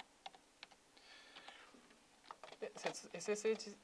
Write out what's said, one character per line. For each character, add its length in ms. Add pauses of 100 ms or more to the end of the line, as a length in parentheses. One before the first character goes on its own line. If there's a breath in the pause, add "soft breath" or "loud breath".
(2500 loud breath)
で、 160
接-、 380
エ 60
ス 120
エ 40
ス 120
エ 40
イ 40
チ 280